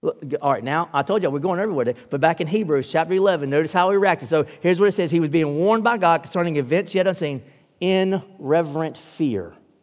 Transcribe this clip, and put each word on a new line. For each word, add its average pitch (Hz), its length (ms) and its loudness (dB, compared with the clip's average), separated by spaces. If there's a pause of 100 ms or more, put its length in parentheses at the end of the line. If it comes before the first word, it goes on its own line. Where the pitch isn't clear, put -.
Look, 160 220 -6 (160)
all 143 120 0
right, 120 120 -2
now, 151 300 -2
I 143 80 0
told 185 220 0
you 147 80 0
we're 143 80 -4
going 175 200 -2
everywhere 185 260 -2
today, 120 140 -4 (120)
but 139 100 -2
back 160 180 2
in 170 60 -2
Hebrews 151 420 0
chapter 165 280 0
eleven, 180 340 2
notice 147 240 0
how 185 160 4
he 202 80 2
reacted. 185 320 0
So 156 160 2 (160)
here's 175 180 2
what 202 80 6
it 196 60 2
says. 175 160 -2
"He 170 100 2
was 156 120 0
being 147 260 0
warned 208 260 2
by 233 140 2
God 165 240 4
concerning 170 360 -2
events 143 360 -2
yet 190 140 2
unseen 147 360 -4 (360)
in 190 420 2 (160)
reverent 151 600 -2
fear." 104 560 -4 (300)